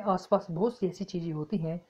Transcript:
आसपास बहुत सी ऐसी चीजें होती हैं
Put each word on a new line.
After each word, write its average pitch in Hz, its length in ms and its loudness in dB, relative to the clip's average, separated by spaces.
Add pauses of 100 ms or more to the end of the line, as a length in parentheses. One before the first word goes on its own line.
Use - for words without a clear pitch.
आसपास 190 420 4
बहुत 202 280 0
सी 190 80 0
ऐसी 180 180 -2
चीजें 170 280 -4
होती 151 240 -2
हैं 160 340 -2